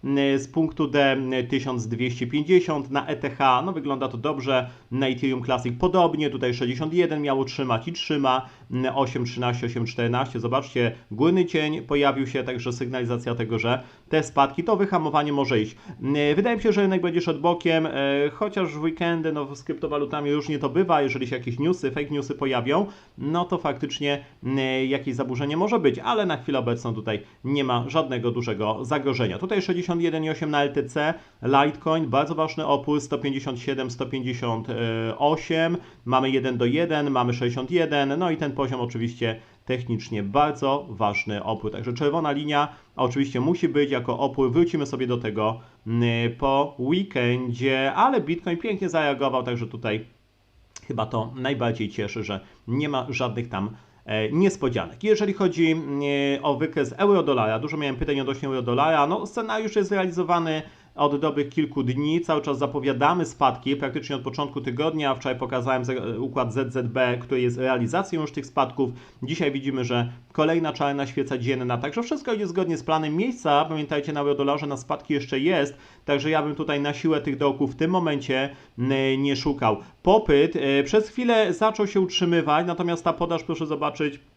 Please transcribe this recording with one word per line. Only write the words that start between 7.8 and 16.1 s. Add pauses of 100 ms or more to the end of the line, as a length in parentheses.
i
trzyma, (220)
mm,
osiem
trzynaście,
osiem
czternaście,
zobaczcie, (200)
górny
cień
pojawił
się,
także
sygnalizacja
tego,
że (260)
te
spadki,
to
wyhamowanie
może
iść. (260)
Mm,